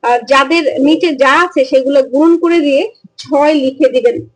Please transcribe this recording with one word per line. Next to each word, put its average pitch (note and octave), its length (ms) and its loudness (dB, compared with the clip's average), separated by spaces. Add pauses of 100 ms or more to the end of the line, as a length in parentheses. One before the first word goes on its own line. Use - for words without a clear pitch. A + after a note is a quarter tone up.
আহ, A#3+ 180 0 (120)
যাদের C#4 320 0 (160)
নিচে D#4+ 300 0 (140)
যা C#4 100 2 (120)
আছে F4+ 200 -2
সেগুলো C4+ 380 0
গুণ C#4 340 0
করে E4+ 220 0
দিয়ে C#4+ 220 0 (360)
ছয় D4 360 0
লিখে C4+ 360 0
দিবেন। B3 280 -2 (180)